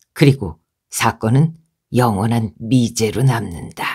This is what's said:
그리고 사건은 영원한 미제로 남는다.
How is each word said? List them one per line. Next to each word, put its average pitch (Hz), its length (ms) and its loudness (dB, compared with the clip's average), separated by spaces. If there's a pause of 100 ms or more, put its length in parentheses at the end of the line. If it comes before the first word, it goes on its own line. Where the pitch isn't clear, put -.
(120)
그리고 131 460 2 (320)
사건은 127 680 0 (380)
영원한 113 600 0
미제로 113 680 0
남는다. 98 640 -4 (100)